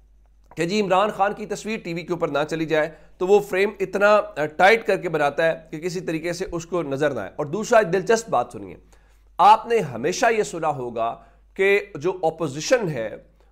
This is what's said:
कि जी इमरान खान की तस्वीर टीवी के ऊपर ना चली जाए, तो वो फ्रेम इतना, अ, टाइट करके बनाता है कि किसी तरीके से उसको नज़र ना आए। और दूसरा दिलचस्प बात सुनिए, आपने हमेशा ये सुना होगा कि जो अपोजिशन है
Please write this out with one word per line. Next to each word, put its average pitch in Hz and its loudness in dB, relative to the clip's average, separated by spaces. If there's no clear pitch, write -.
कि 160 -2
जी 196 0
इमरान 196 2
खान 196 -2
की 208 -12
तस्वीर 208 -8
टीवी 175 -8
के 165 -6
ऊपर 165 -2
ना 143 0
चली 160 -4
जाए, 156 -2
तो 185 -2
वो 202 6
फ्रेम 202 -2
इतना, 202 2
अ, 202 0
टाइट 214 4
करके 180 -2
बनाता 151 0
है 165 -2
कि 156 -10
किसी 165 -8
तरीके 160 -6
से 175 -8
उसको 170 -6
नज़र 139 -2
ना 113 -6
आए। 92 -10
और 147 -4
दूसरा 214 4
दिलचस्प 196 0
बात 123 0
सुनिए, 98 -16
आपने 220 6
हमेशा 156 0
ये 220 2
सुना 165 -6
होगा 120 -4
कि 196 2
जो 160 -2
अपोजिशन 170 -2
है 117 -8